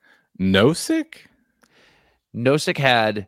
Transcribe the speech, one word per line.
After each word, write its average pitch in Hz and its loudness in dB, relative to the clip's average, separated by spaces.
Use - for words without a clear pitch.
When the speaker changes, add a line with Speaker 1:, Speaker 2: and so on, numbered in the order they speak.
Speaker 1:
Nosek? 117 0
Speaker 2:
Nosek 139 -2
had 110 0